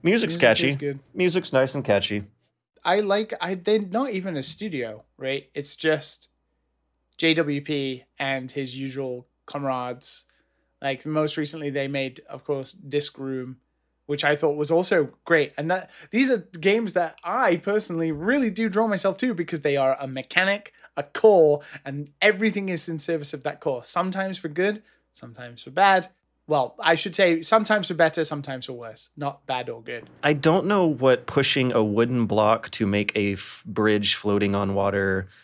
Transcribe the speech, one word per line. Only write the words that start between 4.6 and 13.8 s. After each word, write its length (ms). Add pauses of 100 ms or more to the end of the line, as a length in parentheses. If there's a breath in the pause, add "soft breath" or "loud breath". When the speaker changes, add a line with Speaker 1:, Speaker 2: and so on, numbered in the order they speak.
Speaker 2:
right? 360
It's 220
just 540 (880)
J 180
W 260
P 440 (120)
and 340
his 280
usual 480 (180)
comrades. 800 (560)
Like, 240
most 320
recently, 320
they 180
made, 400
of 160
course, 280
Disc 480
Room, 380 (500)